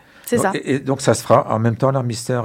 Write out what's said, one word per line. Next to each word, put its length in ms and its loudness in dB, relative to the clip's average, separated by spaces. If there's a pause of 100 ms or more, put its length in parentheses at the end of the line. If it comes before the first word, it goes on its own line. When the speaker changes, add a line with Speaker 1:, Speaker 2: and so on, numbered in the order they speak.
(240)
Speaker 1:
C'est 120 -2
Speaker 2:
Donc, 80 2
Speaker 1:
ça. 100 0
Speaker 2:
et, 200 -4
et 40 -2
donc, 220 -4
ça 140 4
se 100 -4
fera 280 4
en 60 0
même 160 2
temps, 160 2
leur 140 -2
Mister 400 -4